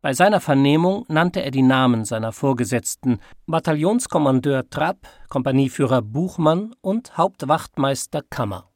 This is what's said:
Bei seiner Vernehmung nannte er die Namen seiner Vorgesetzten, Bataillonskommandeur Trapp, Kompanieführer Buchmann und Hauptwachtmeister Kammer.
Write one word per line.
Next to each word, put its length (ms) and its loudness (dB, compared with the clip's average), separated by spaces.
Bei 120 -2
seiner 280 4
Vernehmung 640 2
nannte 340 0
er 100 -6
die 100 0
Namen 420 4
seiner 300 -6
Vorgesetzten, 840 -2
Bataillonskommandeur 1200 0
Trapp, 380 -4
Kompanieführer 720 0
Buchmann 800 -2
und 360 -4
Hauptwachtmeister 1120 -2
Kammer. 460 -6